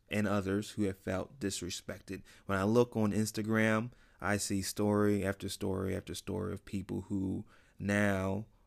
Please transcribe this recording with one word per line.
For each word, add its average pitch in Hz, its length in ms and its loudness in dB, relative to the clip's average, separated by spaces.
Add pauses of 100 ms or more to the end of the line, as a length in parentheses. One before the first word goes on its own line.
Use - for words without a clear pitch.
(100)
and 104 180 0
others 101 440 0
who 107 120 -2
have 95 160 0
felt - 400 -4
disrespected. 95 840 -6 (240)
When 95 120 0
I 95 60 2
look 117 320 6
on 107 160 4
Instagram, 110 760 2 (320)
I 101 160 0
see 98 240 -2
story 104 640 2
after 98 240 -4
story 95 460 -2
after 95 200 -8
story 95 380 -6
of 95 120 -10
people 95 440 -6
who 95 340 -2 (340)
now 98 680 0 (220)